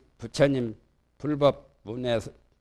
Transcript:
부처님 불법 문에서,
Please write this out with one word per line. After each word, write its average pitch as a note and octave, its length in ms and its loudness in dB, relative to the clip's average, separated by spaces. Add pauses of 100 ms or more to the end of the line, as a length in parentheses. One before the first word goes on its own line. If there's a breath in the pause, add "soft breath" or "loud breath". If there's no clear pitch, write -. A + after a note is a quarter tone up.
(180)
부처님 B2+ 580 0 (400)
불법 C#3+ 680 0
문에서, A#2 480 -4 (300)